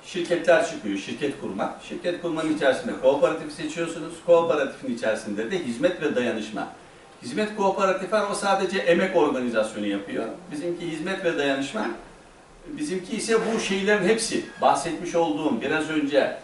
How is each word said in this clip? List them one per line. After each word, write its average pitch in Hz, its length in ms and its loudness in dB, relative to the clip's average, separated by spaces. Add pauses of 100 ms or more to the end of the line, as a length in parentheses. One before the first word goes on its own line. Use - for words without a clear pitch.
şirketler 170 640 2
çıkıyor, 101 280 -4
şirket 123 420 -4
kurma. 104 360 -6 (120)
Şirket 175 340 -4
kurmanın 156 340 0
içerisinde 131 360 2 (100)
kooperatif 151 500 4
seçiyorsunuz. 160 600 -6 (140)
Kooperatifin 147 680 4
içerisinde 107 560 -2
de 190 80 -2
hizmet 139 440 0
ve 123 140 0
dayanışma. 110 520 -2 (540)
Hizmet 202 340 -2
kooperatifi 190 600 2
o 202 180 0
sadece 196 440 0
emek 175 380 4
organizasyonu 120 680 2
yapıyor. 101 380 -4 (280)
Bizimki 165 380 -4
hizmet 165 340 -4
ve 151 140 0
dayanışma. 139 480 -2 (800)
Bizimki 175 500 -4
ise 220 200 2 (180)
bu 208 60 0
şeylerin 190 480 2
hepsi, - 360 0 (160)
bahsetmiş 165 540 2
olduğum 151 460 2
biraz 151 300 -2
önce 143 540 2